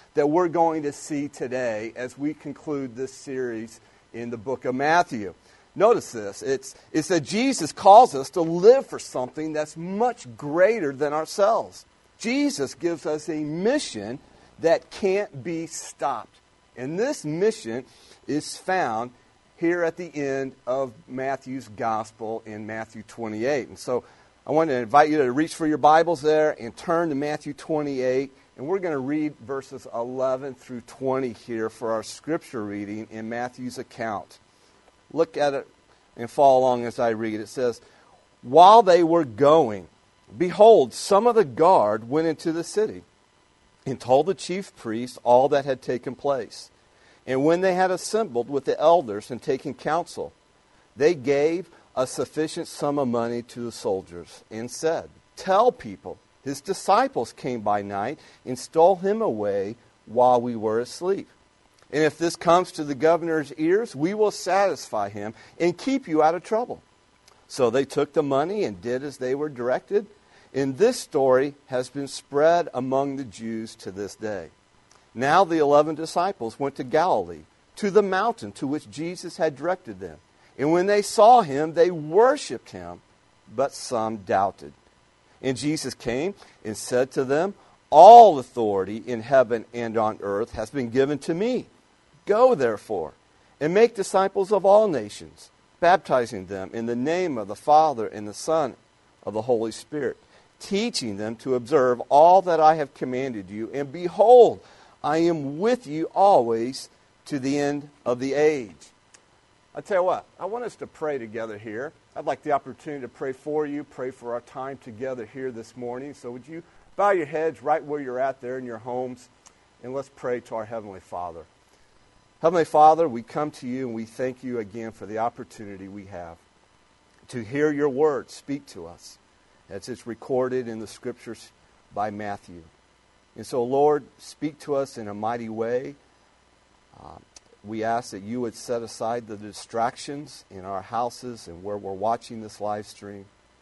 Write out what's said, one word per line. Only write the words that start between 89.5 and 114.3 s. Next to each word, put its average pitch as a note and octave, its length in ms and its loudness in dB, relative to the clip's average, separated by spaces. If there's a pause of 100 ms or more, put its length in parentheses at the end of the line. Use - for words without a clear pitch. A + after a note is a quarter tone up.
and A#2 240 -6
on A2 260 0
earth G2+ 300 -4
has A2 180 -10
been B2+ 200 -6
given C#3+ 300 0
to E3+ 140 -4
me. A3 320 -4 (600)
Go, A#3+ 280 6
therefore, G#2+ 580 -2 (480)
and D#3 140 0
make A#3 200 6
disciples F#3+ 560 0
of F#3+ 140 2
all G#3 240 6
nations, G#2 640 -8 (280)
baptizing B2 680 2
them F#2+ 260 -8
in A#2 140 -6
the A#2 100 -2
name D#3 400 -2
of G#2 120 -6
the G#2 60 -10
Father D3 520 2
and G#2 200 -10
the G#2 60 -12
Son D3+ 440 -2 (480)
of G#2 100 -6
the G#2+ 80 -2
Holy A#2 280 0
Spirit, C3+ 460 -8 (420)
teaching G3 600 -4
them A2 180 -8
to C3 180 -4
observe B2 540 2
all E3+ 320 8
that E3+ 200 0
I D#3 160 6
have D3+ 180 -6
commanded B2+ 560 -6
you. G#2+ 240 -8
And C#3 180 -8
behold, F#3 680 6 (420)
I D3 160 0
am D#3 400 0
with A#3+ 280 -2
you D3+ 280 -6
always C3 760 2 (380)
to D3 120 -6
the C3+ 200 -2
end C#3+ 320 -4 (160)
of B2 140 -2
the C3+ 120 -4
age.'" C#3 560 0 (840)
I D3+ 80 -12
tell G3+ 160 -2
you F3 60 2
what, C#3+ 200 -2 (160)
I D#3+ 60 -8
want A#3+ 180 -8
us G#3 120 -12
to C3 100 -14
pray D3 320 -6
together A2 400 -10
here. A2+ 340 -12 (240)
I'd D3+ 80 -12
like D3 180 -6
the D3 100 -4
opportunity C#3 500 -6
to A#2+ 60 -10
pray C3+ 240 -8
for D3+ 340 -4
you, C#3+ 180 -8
pray C3+ 260 -10
for A#2+ 220 -12